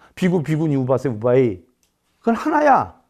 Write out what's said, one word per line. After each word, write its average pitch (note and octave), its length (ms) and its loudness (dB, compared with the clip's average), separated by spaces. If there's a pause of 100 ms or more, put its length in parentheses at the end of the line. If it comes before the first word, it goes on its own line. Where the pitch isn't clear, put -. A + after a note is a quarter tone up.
(160)
비구, F3+ 280 0
비구니, D3+ 320 -2
우바세, C3 340 -2
우바이. A#2 540 0 (560)
그건 A#3 160 -2
하나야. D4 760 0